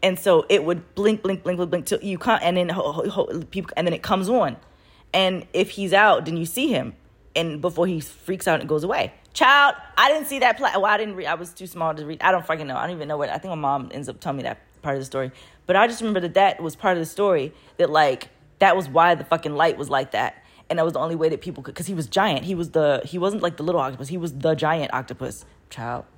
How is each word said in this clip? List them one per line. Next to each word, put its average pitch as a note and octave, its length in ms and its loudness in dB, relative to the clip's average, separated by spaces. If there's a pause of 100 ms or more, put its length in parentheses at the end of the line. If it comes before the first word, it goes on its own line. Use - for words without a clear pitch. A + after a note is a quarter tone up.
And F#3 180 2
so E3+ 300 4
it G3+ 160 4
would F3 300 -4
blink, G#3 280 0
blink, F#3+ 200 -2
blink, F3+ 120 -2
blink, F3 160 -2
blink F3 140 -2
till - 160 -2
you G3 160 -6
come, - 260 0
and F3+ 140 2
then F3+ 100 0
ho-, E3 240 -2
ho-, D#3+ 180 -4
ho-, - 300 -2 (100)
people, F#3 280 -8
and E3+ 100 0
then E3+ 60 0
it - 100 -8
comes F#3+ 240 0
on. F#3+ 300 0 (560)
And F#3 400 0
if G#3+ 180 2
he's G3 220 -4
out, G3 320 6
then E3 100 -4
you E3 100 -4
see C4 220 -4
him. B2+ 260 -2 (440)
And D#3 240 -4
before F3+ 260 0
he E3+ 140 -2
freaks - 440 -8
out E3 140 2
and - 80 -10
goes D3+ 160 0
away. G#3 300 -2 (200)
Child, C#4+ 420 6 (220)
I A#3+ 120 6
didn't D4+ 180 0
see C#4 120 -6
that A#3 180 4
pla-, C4 180 0
well, F#3+ 120 2
I G#3+ 100 4
didn't G#3+ 180 -4
re-, F3+ 100 -8
I D#3 100 -2
was E3+ 180 -12
too F#3 140 -16
small E3 280 -4
to D3+ 100 -10
read. D#3+ 160 -10
I F#3 120 6
don't F3 120 0
fucking D#3 220 -4
know. C3 80 -6
I - 100 -2
don't F3 120 -8
even D3+ 100 -8
know D3+ 80 -4
what, D3 140 -2
I - 80 -4
think F#3+ 140 -10
my E3+ 40 -6
mom C#3 380 -2
ends C3+ 160 -8
up A2+ 100 -12
telling C#3+ 160 -6
me C3 80 -8
that A#2 160 -6 (220)
part C#3 160 -4
of C3+ 40 -6
the C3 40 -10
story. C3 260 -6 (340)
But F3+ 120 2
I A3 100 6
just A#3 140 -4
remember G#3 180 0
that F3 140 -4
that F#3+ 280 4
was D#3+ 140 -6
part F#3 220 0
of - 40 -2
the E3 40 -2
story, D#3+ 480 0 (240)
that, - 120 4
like, D3 380 4 (320)
that F#3+ 160 6
was F3 140 -2
why E3 260 6
the - 80 -8
fucking D#3 320 -2
light D#3 220 2
was C#3 120 -8
like C3+ 220 0
that. A2 320 -4 (260)
And E3+ 100 0
that D#3+ 40 4
was E3 100 0
the C#3+ 60 -2
only E3 160 -2
way D#3+ 140 2
that D#3 100 -4
people C#3+ 240 -12
could, C3+ 120 -14
'cause E3+ 120 -8
he G3 60 -6
was D#3+ 140 -4
giant. F#3+ 360 0
He F#3 120 -4
was E3+ 160 -6
the, D3 340 2
he F3+ 120 -10
wasn't, G3 240 -2
like, E3+ 140 -2
the D3+ 80 -8
little E3+ 160 0
octopus. C3 300 -6
He F3+ 80 -6
was E3 200 -8
the D#3+ 160 2
giant D#3 400 -2
octopus, B2+ 520 -8 (240)
child. A#2+ 340 -10 (140)